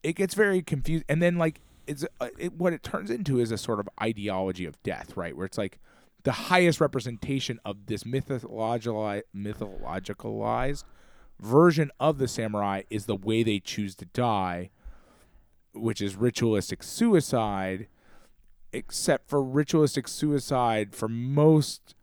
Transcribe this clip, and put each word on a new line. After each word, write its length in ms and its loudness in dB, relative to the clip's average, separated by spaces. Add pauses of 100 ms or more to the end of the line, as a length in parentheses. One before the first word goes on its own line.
It 120 -2
gets 200 -2
very 280 4
confused, 480 0
and 120 4
then, 140 4
like, 240 0 (260)
it's, 200 -6 (120)
uh, 100 -4 (100)
it, 160 -6
what 180 0
it 100 -6
turns 280 -6
into 280 0
is 140 2
a 60 -4
sort 220 -4
of 80 -6 (140)
ideology 640 -4
of 180 -12
death, 340 -8
right? 200 -8
Where 80 -6
it's 140 -8
like 200 -6 (440)
the 100 0
highest 480 4
representation 840 -2
of 200 -10
this 180 -6
mythologi-, 1160 -4 (140)
mythologicalized 1500 -4 (560)
version 500 6 (100)
of 180 2
the 100 0
samurai 600 -2
is 180 -4
the 100 0
way 260 2
they 160 2
choose 380 -6
to 100 -14
die, 640 -2 (1040)
which 260 -4
is 160 -4
ritualistic 680 0
suicide, 1040 2 (840)
except 560 -2
for 140 2
ritualistic 640 2
suicide 880 0
for 140 -4
most 960 4